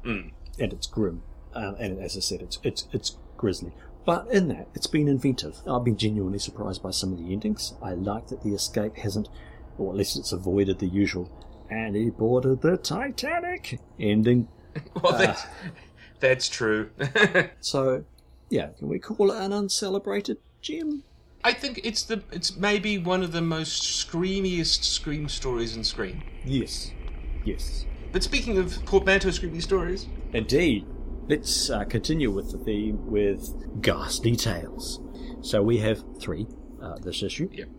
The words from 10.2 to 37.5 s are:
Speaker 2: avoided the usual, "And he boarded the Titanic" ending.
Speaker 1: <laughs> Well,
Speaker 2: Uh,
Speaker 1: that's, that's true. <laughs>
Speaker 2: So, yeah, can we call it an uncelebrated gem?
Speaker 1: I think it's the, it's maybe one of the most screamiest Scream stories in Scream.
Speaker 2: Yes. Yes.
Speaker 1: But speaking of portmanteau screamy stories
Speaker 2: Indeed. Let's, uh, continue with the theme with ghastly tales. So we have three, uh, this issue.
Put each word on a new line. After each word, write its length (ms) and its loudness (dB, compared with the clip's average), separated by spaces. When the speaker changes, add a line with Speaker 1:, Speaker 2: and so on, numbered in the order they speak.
Speaker 2:
avoided 480 2
the 80 0
usual, 420 2
"And 260 -4
he 140 4
boarded 520 4
the 160 6
Titanic" 1000 -4
ending. 480 6
Speaker 1:
<laughs> 280 -10
Well, 140 6
Speaker 2:
Uh, 20 2
Speaker 1:
that's, 260 4
that's 300 6
true. 500 2
<laughs> 500 6
Speaker 2:
So, 440 2
yeah, 280 0
can 100 -6
we 120 0
call 320 4
it 100 -4
an 100 -2
uncelebrated 840 0
gem? 420 -4
Speaker 1:
I 100 6
think 300 -4
it's 200 -2
the, 180 -2
it's 240 -4
maybe 420 2
one 260 2
of 80 -2
the 100 0
most 420 0
screamiest 1000 0
Scream 460 -2
stories 460 -2
in 80 -6
Scream. 380 -4
Speaker 2:
Yes. 460 -2
Yes. 400 -2
Speaker 1:
But 120 2
speaking 340 0
of 280 0
portmanteau 440 6
screamy 320 -2
stories 460 0
Speaker 2:
Indeed. 520 4
Let's, 400 0
uh, 160 0
continue 460 2
with 200 -2
the 60 -6
theme 480 -2
with 760 0
ghastly 540 2
tales. 640 -4
So 200 2
we 160 4
have 260 2
three, 280 -4
uh, 160 -10
this 240 -6
issue. 320 -2